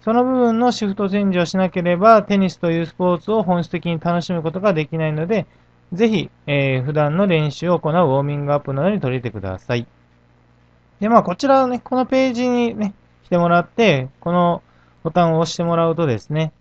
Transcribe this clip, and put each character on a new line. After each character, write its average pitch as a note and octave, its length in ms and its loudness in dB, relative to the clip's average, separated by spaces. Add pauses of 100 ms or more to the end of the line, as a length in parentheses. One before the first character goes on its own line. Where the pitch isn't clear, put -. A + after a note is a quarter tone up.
そ A3 100 -2
の A#3+ 100 4
部 B3+ 80 0
分 A#3+ 280 2
の A#3+ 120 2
シ - 160 -4
フ G3 80 -4
ト G3+ 140 -2
チ G3 80 0
ェ G3+ 80 0
ン G3 60 2
ジ F3+ 80 2
を E3+ 60 2
し F#3+ 120 -4
な F#3+ 120 0
け F#3 120 -4
れ F3 160 0
ば、 G#3+ 260 6
テ G3+ 140 0
ニ F#3+ 120 2
ス - 80 -10
と E3+ 140 -2
い E3 100 0
う E3 40 -2
ス D#3+ 80 -16
ポ F3+ 220 0
ー E3+ 60 -8
ツ G#3 100 -6
を A3 120 0
本 F3 200 0
質 - 60 -8
的 F3 180 -6
に E3 120 -2
楽 F3 220 -2
し F3+ 120 -6
む E3+ 80 -4
こ D#3+ 100 -4
と F3+ 80 -8
が G3 140 2
で D#3 120 0
き D#3+ 120 -8
な D#3 100 -2
い D#3 60 -2
の D#3 140 -4
で、 G3+ 180 -2 (480)
ぜ A3 160 2
ひ、 G3 220 -2 (160)
え C#3 340 0
ー、 - 20 -6
普 D3 100 -4
段 D3+ 240 0
の G3+ 100 2
練 D#3 240 0
習 E3 180 -6
を E3+ 100 2
行 D#3+ 100 -4
う - 20 -2
ウ D#3+ 40 -2
ォ C#3+ 240 2
ー C#3 40 -2
ミ C#3+ 140 -4
ン C#3+ 80 -6
グ C#3+ 80 0
ア D3 40 2
ッ - 40 0
プ C3+ 120 -8
な C3+ 100 -2
ど F#3 60 2
に G#3 100 -2
取 C3+ 120 -2
り B2+ 80 -2
入 A#2 40 -10
れ A#2+ 60 -4
て - 20 -8
く G#2 100 -10
だ F#2 180 -6
さ - 160 -6
い。 A#2 100 -4 (1160)
で、 G#3 80 -2
ま A#3 80 6
あ、 F3 60 6
こ F3 120 -4
ち C#4+ 120 -4
ら C4+ 200 4
ね、 B3 160 -4
こ - 120 -6
の B3+ 100 0
ペ C4 240 0
ー B3 40 -4
ジ B3 160 -2
に A#3+ 240 0
ね、 G#3 200 -4 (320)
来 - 40 -20
て F3+ 80 2
も E3+ 120 2
ら F3 100 4
っ E3+ 80 -4
て、 D3 400 2 (140)
こ E3+ 100 -4
の F3 320 0 (400)
ボ D#3+ 80 -4
タ F3 140 2
ン E3 80 2
を D#3+ 60 0
押 E3 120 -2
し - 40 -10
て F3 80 -4
も E3+ 120 -2
ら E3 140 2
う E3 60 -2
と E3 120 0
で A#2 120 0
す - 100 -18
ね D#3 320 -4